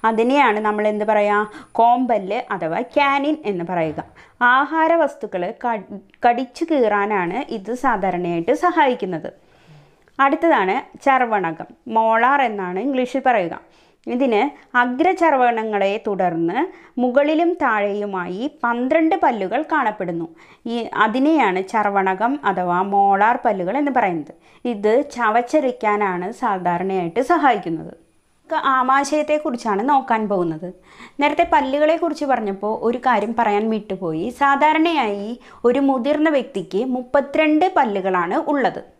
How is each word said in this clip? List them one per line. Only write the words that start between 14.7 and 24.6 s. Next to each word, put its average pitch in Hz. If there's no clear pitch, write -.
അഗ്രചർവണങ്ങളെ 247
തുടർന്ന് 185
മുകളിലും 294
താഴെയുമായി 208
പന്ത്രണ്ട് 269
പല്ലുകൾ 226
കാണപ്പെടുന്നു. 202
ഈ, 233
അതിനെയാണ് 220
ചർവണകം 208
അഥവാ 180
മോളാർ 202
പല്ലുകൾ 196
എന്ന് 285
പറയുന്നത്. 190